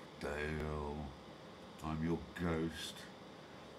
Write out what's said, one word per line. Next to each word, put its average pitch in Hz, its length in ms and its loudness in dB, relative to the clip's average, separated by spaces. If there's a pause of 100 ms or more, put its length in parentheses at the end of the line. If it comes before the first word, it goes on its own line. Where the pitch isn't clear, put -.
(200)
Dale, 76 760 2 (840)
I'm 78 220 4
Your 82 140 6 (160)
Ghost, 82 640 2 (840)